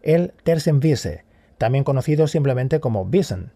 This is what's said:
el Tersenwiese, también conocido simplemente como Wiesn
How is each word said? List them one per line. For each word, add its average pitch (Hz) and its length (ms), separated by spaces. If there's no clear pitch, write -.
el 170 320
Tersenwiese, 147 800
también 131 240
conocido 151 440
simplemente 139 520
como 113 220
Wiesn 95 540